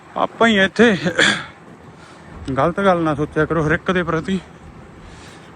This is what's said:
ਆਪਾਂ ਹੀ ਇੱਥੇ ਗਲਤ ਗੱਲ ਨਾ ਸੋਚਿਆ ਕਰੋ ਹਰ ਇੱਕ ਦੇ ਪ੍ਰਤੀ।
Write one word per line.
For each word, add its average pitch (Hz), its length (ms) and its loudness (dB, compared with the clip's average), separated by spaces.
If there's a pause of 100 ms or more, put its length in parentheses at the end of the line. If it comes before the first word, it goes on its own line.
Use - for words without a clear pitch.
(180)
ਆਪਾਂ - 300 0
ਹੀ 220 120 4
ਇੱਥੇ 196 360 4 (1600)
ਗਲਤ 165 220 0
ਗੱਲ 185 240 2
ਨਾ 156 120 0
ਸੋਚਿਆ 151 300 -2
ਕਰੋ 160 220 0
ਹਰ 151 40 2
ਇੱਕ 170 200 -2
ਦੇ 180 120 0
ਪ੍ਰਤੀ। 165 360 -4 (1160)